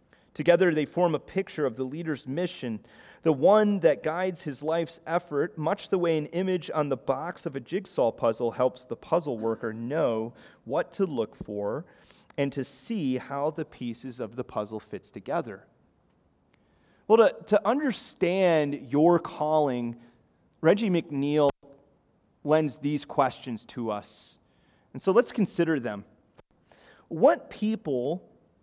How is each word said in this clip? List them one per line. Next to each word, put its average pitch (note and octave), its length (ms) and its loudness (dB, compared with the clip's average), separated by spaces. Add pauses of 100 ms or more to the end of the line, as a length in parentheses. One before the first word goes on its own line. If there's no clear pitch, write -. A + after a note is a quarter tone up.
(340)
Together, E3+ 400 4
they D3+ 120 0
form E3+ 280 2
a C#3+ 60 0
picture - 460 -4
of A#2 100 -2
the C3 80 -4
leader's D3+ 420 -6
mission, C3 540 -6 (440)
the D#3+ 100 4
one G3+ 480 4
that D#3 200 4
guides E3+ 420 -4
his C#3 200 -8
life's D#3+ 420 -2
effort, D#3+ 520 -2
much D#3+ 320 -4
the F#3+ 100 0
way E3+ 180 2
an D3+ 100 -4
image F#3 440 -4
on D3+ 160 0
the C3+ 100 -2
box C#3+ 480 -6
of C#3 120 -8
a - 20 -6
jigsaw C#3+ 500 -2
puzzle A#2 420 0
helps - 340 -2
the A#2 100 -10
puzzle D3 420 -2
worker A2 360 -4
know A#2 600 -2 (300)
what D3 300 -4
to G3 120 -2
look B2 300 -4
for G#2 500 -6 (520)
and C#3 160 -2
to C3+ 100 -6
see C#3 540 -4
how C#3 340 -4
the D#3 140 -6
pieces B2 560 -10
of A2+ 160 -8
the B2 80 -6
puzzle G#2+ 340 -8
fits - 320 -14
together." A#2 560 -8 (1400)
Well, A3 100 8
to, A3 300 4
to G3+ 200 4
understand F3 1200 0
your D#3+ 280 6
calling, C#3+ 800 0 (640)
Reggie G3+ 280 4
McNeil D3 640 2 (920)
lends D3+ 360 2
these D3 240 -2
questions B2 640 -2
to A2+ 260 -6
us. - 480 -12 (540)
And - 80 -14
so G3 100 2
let's A3+ 200 4
consider E3 460 0
them. G#2+ 280 -8 (1040)
What E3+ 400 2
people E3 800 -4 (360)